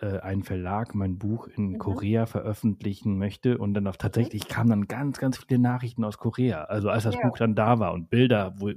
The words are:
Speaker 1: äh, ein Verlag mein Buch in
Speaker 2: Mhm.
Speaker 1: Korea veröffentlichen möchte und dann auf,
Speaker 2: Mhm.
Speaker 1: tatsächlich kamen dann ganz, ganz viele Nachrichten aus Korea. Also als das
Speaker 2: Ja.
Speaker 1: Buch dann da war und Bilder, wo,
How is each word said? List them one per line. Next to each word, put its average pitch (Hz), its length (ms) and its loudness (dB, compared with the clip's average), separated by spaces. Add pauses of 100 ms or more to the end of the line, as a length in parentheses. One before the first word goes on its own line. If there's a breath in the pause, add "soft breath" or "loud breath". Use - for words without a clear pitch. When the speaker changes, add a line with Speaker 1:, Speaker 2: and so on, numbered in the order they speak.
Speaker 1:
äh, 98 180 -4
ein 98 240 -2
Verlag 95 500 -4
mein 95 240 -2
Buch 104 300 -4
in 101 260 -2
Speaker 2:
Mhm. - 40 -6
Speaker 1:
Korea 107 480 0
veröffentlichen 104 920 -2
möchte 104 400 0
und 104 160 -2
dann 101 140 0
auf, 95 100 -4
Speaker 2:
Mhm. - 0 -
Speaker 1:
tatsächlich 110 500 -2
kamen 113 220 2
dann 101 180 2
ganz, 131 320 -4
ganz 131 180 0
viele 127 220 0
Nachrichten 123 440 0
aus 107 140 -4
Korea. 113 480 -2
Also 101 240 0
als 104 160 2
das 107 100 2
Speaker 2:
Ja. - 20 -2
Speaker 1:
Buch 123 200 2
dann 113 180 2
da 113 240 6
war 87 140 0
und 85 160 -6
Bilder, 117 480 4
wo, 101 200 -2